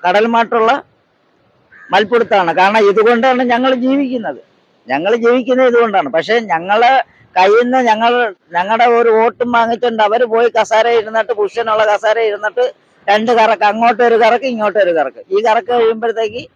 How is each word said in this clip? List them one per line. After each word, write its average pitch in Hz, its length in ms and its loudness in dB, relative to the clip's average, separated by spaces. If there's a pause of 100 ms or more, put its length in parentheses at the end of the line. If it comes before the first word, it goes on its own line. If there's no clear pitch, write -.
കടലുമായിട്ടുള്ള 233 720 0 (1080)
മൽപിടുത്തമാണ്. 202 600 0
കാരണം 202 360 2
ഇതുകൊണ്ടാണ് 240 540 2
ഞങ്ങൾ 247 320 0
ജീവിക്കുന്നത്. 247 680 -4 (460)
ഞങ്ങൾ 170 280 -2
ജീവിക്കുന്നത് 247 520 0
ഇതുകൊണ്ടാണ്. 214 420 0
പക്ഷെ 185 300 -2
ഞങ്ങളെ 214 640 0 (340)
കയ്യിൽ 208 260 4
നിന്ന് 247 140 0
ഞങ്ങൾ, 233 580 0 (160)
ഞങ്ങളുടെ 208 340 0
ഒരു 233 240 2
വോട്ടും 226 420 0
വാങ്ങിച്ചുകൊണ്ട് 233 520 -2
അവര് 226 220 0
പോയി 226 240 0 (120)
കസേര 226 260 0
ഇരുന്നിട്ട്, 220 460 -2
പുരുഷനുള്ള 214 520 -2
കസേര 214 340 0
ഇരുന്നിട്ട് 214 540 -4 (360)
രണ്ട് 220 220 0
കറക്ക്, 226 320 2
അങ്ങോട്ടൊരു 226 520 2
കറക്ക്, 240 300 2
ഇങ്ങോട്ടൊരു 208 460 -2
കറക്ക്. 135 300 -4 (140)
ഈ 214 100 0
കറക്ക് 226 260 -2
കഴിയുമ്പോഴത്തേക്ക് 226 840 -2